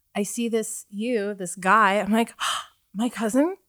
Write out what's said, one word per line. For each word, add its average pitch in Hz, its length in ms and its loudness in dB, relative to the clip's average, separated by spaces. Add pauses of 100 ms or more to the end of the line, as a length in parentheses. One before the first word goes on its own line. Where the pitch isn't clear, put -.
(180)
I 208 40 0
see 233 260 -4
this, 220 400 -4
you, 208 460 -2
this 190 220 -8
guy, 196 440 4
I'm 190 100 -2
like, 226 220 2 (320)
<gasps> - 300 -20
"My 233 160 -2
cousin 254 460 0 (120)